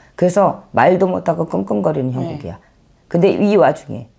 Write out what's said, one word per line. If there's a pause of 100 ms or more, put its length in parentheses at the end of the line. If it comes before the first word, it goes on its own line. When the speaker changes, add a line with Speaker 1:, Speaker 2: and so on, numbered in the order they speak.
(160)
Speaker 1:
그래서
말도
못하고
끙끙거리는
Speaker 2:
네.
Speaker 1:
형국이야. (480)
근데
이
와중에 (100)